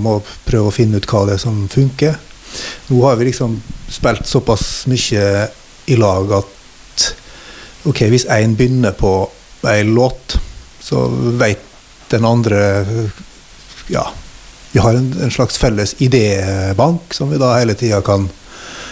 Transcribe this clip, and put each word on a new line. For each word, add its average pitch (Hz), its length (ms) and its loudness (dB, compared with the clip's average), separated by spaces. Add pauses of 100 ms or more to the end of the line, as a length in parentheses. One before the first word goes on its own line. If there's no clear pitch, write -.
og 104 160 0 (240)
prøve 104 240 2
å - 20 -4
finne 110 240 2
ut 98 80 -4
hva 101 220 2
det 101 80 0
er 95 80 -4
som 107 240 -2
funker. 135 480 0 (720)
Nå 123 160 4
har 131 160 4
vi 123 100 2
liksom 117 300 -2 (300)
spilt - 360 -2
såpass - 640 0
mye 104 600 0 (360)
i 127 140 2
lag 98 400 2
at, - 680 -8 (760)
ok, 127 280 0
hvis 127 180 2
en 110 240 2
begynner 123 420 2
på 98 160 2 (540)
en 107 280 2
låt, - 440 0 (500)
så 127 180 0 (300)
vet 110 280 0 (440)
den 113 160 2
andre, 104 600 2 (1000)
ja, - 200 -4 (640)
vi - 80 2
har 110 140 4
en, 127 280 0
en 127 100 -2
slags - 260 -2
felles 104 440 0
idébank 101 1120 0
som 139 160 -4
vi 151 80 -2
da 127 200 2
hele 117 200 2
tiden 104 240 0
kan, 98 280 0 (640)